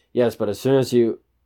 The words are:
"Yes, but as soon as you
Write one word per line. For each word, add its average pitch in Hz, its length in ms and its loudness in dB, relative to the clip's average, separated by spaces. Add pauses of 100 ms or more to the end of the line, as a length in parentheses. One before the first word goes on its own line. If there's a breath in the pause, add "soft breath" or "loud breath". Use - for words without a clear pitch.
(140)
"Yes, 120 220 0
but 107 140 -4
as 101 100 -6
soon 135 160 0
as 131 180 0
you 117 260 2 (260)